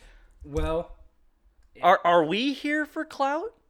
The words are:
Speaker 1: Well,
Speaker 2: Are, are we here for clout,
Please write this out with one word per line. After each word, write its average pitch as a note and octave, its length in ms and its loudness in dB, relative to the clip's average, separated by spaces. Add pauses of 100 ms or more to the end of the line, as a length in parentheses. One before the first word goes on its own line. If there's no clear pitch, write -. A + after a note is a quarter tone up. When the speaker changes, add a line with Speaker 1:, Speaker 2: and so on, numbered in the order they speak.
(440)
Speaker 1:
Well, D#3+ 500 -4 (880)
Speaker 2:
Are, F3 240 6
are F3 180 6
we A3 300 0
here D4 340 -4
for D#4 180 -10
clout, D#4 480 -4 (160)